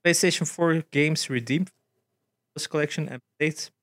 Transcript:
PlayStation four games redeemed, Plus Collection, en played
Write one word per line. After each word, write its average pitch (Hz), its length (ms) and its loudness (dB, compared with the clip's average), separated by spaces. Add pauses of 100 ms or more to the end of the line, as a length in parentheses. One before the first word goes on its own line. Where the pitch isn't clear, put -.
PlayStation 170 460 2
four 165 440 0
games 151 380 2
redeemed, 131 440 -2 (800)
Plus - 160 -10
Collection, 151 400 -2
en 123 140 -12 (140)
played - 360 -2 (100)